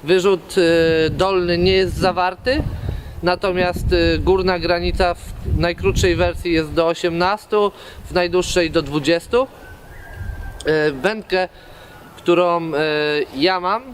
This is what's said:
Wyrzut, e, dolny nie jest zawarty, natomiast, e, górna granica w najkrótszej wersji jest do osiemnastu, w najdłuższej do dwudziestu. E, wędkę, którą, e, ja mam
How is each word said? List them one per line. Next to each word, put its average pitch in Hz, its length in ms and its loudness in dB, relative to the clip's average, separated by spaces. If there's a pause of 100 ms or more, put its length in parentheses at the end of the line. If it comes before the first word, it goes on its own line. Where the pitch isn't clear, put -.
Wyrzut, 180 500 2 (520)
e, 156 40 0
dolny 175 480 0
nie 185 140 4
jest 185 240 2
zawarty, 185 640 0 (600)
natomiast, 180 720 0
e, 170 260 4
górna 180 400 2
granica 175 560 0
w - 180 -12 (260)
najkrótszej 175 580 2
wersji 175 360 0
jest 160 200 0
do 165 140 2
osiemnastu, 180 880 0 (320)
w - 80 -14
najdłuższej 175 580 0
do 160 120 2
dwudziestu. 156 640 0 (1200)
E, 151 260 2
wędkę, 185 560 -2 (680)
którą, 175 460 2
e, 160 80 -6 (680)
ja 180 240 0
mam 202 220 -2 (120)